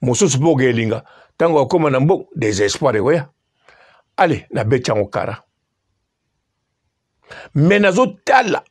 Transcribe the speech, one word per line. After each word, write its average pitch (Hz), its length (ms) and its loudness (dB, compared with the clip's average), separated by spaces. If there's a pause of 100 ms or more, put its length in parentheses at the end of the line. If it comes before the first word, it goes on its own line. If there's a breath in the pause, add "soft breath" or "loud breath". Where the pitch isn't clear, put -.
Mosusu 127 380 0
po 160 120 2
okelinga, 120 520 0 (340 soft breath)
tango 165 220 2
akoma 151 300 0
na 131 100 0
mbongo, 170 360 0
désespoir 110 600 -2
ekoya. 139 340 0 (880 soft breath)
Allez, 156 340 2
na 117 120 -4
beti 123 280 0
yango 104 160 0
kara. - 360 -8 (2000 loud breath)
Me 175 240 4
nazotala 208 920 0